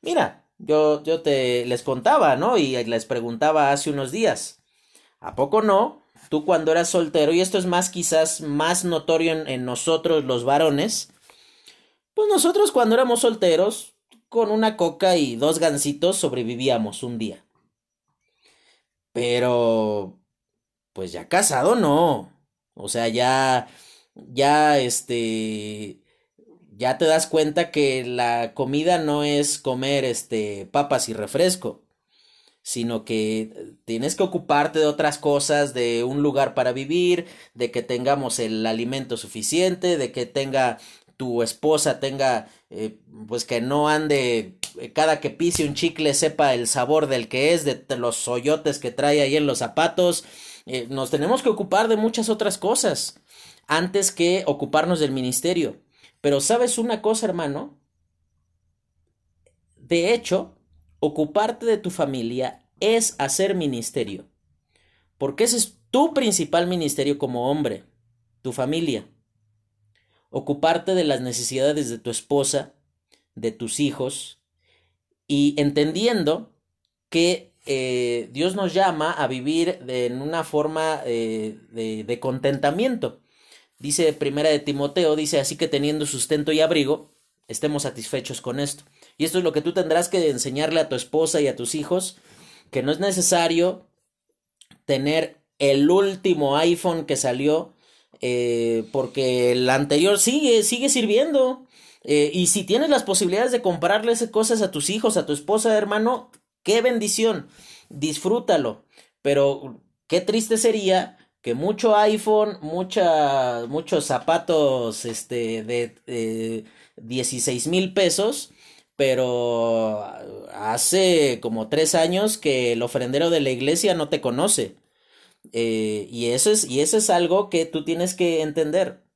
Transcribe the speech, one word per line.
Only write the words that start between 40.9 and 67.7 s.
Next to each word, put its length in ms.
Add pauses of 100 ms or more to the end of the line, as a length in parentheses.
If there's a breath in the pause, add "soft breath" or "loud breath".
tu 260
esposa, 560
tenga, 500 (220 loud breath)
eh, 300 (260)
pues 180
que 160
no 280
ande, 680 (220)
eh, 140
cada 260
que 120
pise 340
un 100
chicle 400
sepa 400
el 140
sabor 400
del 200
que 260
es, 100
de 100
t-, 220
los 320
hoyotes 500
que 140
trae 300
ahí 140
en 100
los 120
zapatos. 640 (420 loud breath)
Eh, 240
nos 200
tenemos 320
que 60
ocupar 400
de 80
muchas 320
otras 300
cosas 600 (480 loud breath)
antes 460
que 340
ocuparnos 540
del 100
ministerio. 720 (400 soft breath)
Pero 200
¿sabes 380
una 240
cosa, 240
hermano? 500 (2000)
De 380
hecho, 420 (440)
ocuparte 640
de 120
tu 120
familia 760 (140)
es 400
hacer 380
ministerio, 720 (880)
porque 280
ese 120
es 220 (120)
tu 240
principal 540
ministerio 500
como 320
hombre, 340 (580)